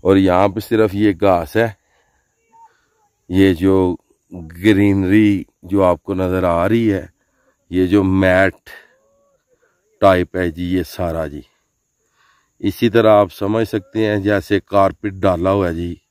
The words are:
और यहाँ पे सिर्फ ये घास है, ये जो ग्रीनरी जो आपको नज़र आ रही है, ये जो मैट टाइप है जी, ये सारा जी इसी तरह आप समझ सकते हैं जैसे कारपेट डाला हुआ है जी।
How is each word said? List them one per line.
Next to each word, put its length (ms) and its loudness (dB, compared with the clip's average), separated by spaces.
और 140 2
यहाँ 300 2
पे 140 -6
सिर्फ 340 -2
ये 180 2
घास 420 -2
है, 180 -2
ये 260 4
जो 400 0
ग्रीनरी 1120 0
जो 180 0
आपको 320 -2
नज़र 300 -2
आ 200 0
रही 200 0
है, 220 -4
ये 160 0
जो 160 2
मैट 520 2
टाइप 340 2
है 140 -2
जी, 160 -10
ये 180 -2
सारा 440 -8
जी 140 -14
इसी 300 -2
तरह 220 4
आप 180 4
समझ 380 -4
सकते 380 -4
हैं 160 -2
जैसे 380 -2
कारपेट 540 -2
डाला 360 -2
हुआ 160 0
है 80 -4
जी। 260 -8